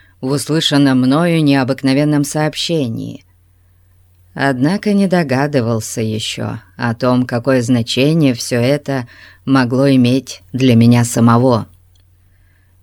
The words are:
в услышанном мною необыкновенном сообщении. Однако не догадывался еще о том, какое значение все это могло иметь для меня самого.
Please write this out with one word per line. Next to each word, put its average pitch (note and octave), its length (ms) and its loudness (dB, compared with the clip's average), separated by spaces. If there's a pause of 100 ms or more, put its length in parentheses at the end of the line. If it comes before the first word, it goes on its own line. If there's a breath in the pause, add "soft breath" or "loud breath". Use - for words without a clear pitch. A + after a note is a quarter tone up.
(220 soft breath)
в B2+ 60 -6
услышанном C#3+ 760 0
мною D#3+ 420 2
необыкновенном C#3 800 0
сообщении. C#3+ 1000 -6 (1080)
Однако C#3 580 -2
не G3 140 2
догадывался C3 920 -2
еще A2 580 -6 (160)
о A#2+ 180 -4
том, B2+ 320 0
какое B2 380 -2
значение C3 720 0
все A#2+ 260 -4
это C3+ 460 -2 (380 loud breath)
могло C3 440 2
иметь C3 540 0 (100)
для B2+ 220 2
меня A#2 280 6
самого. A#2 640 2 (1160)